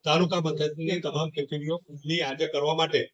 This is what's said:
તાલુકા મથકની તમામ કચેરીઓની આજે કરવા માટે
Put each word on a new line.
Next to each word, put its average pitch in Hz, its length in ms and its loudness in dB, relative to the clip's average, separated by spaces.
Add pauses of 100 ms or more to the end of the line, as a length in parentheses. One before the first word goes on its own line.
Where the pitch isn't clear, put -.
તાલુકા 170 360 4
મથકની 160 600 0
તમામ 151 300 -2
કચેરીઓની 151 880 -4
આજે 147 280 -2
કરવા 147 280 0
માટે 151 380 2